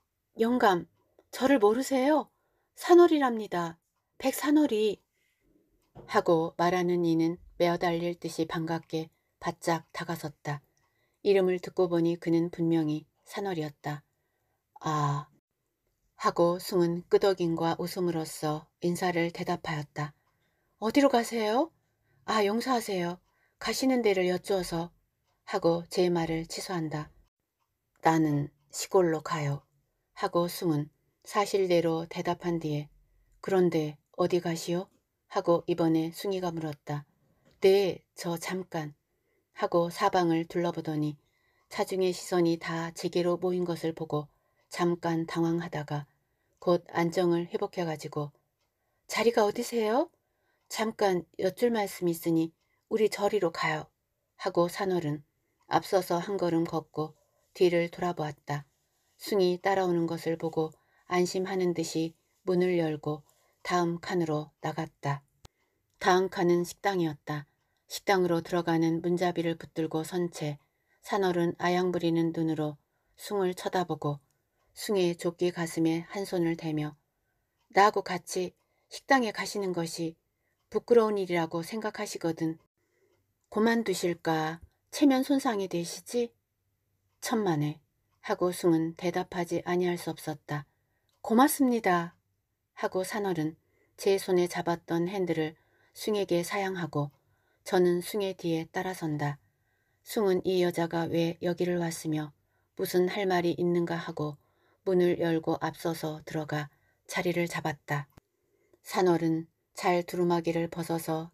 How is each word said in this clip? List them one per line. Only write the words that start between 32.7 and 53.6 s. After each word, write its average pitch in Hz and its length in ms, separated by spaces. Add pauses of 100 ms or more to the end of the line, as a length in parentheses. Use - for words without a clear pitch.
"그런데 165 580 (140)
어디 175 280
가시오?" 175 480 (380)
하고 170 400
이번에 165 460
숭이가 185 380
물었다. 151 560 (540)
"네, 196 420 (120)
저 170 220
잠깐." 160 580 (580)
하고 170 380
사방을 170 560
둘러보더니 160 720 (500)
차중의 185 440
시선이 170 460
다 165 340
제게로 175 440
모인 180 280
것을 165 280
보고 151 360 (400)
잠깐 170 580
당황하다가 165 800 (520)
곧 175 320
안정을 170 580
회복해가지고 156 840 (720)
"자리가 220 380
어디세요? 233 640 (580)
잠깐 202 560 (140)
여쭐 190 320
말씀이 196 400
있으니 165 420 (360)
우리 214 220
저리로 202 420
가요." 156 340 (500)